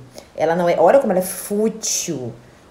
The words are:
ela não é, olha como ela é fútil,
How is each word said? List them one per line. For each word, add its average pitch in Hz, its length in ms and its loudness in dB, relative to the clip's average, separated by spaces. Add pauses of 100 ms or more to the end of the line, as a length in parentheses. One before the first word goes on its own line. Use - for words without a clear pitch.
(360)
ela 156 180 0
não 175 140 0
é, 170 100 2
olha 196 200 6
como 240 140 0
ela 180 80 0
é 185 40 0
fútil, 202 1080 -6 (380)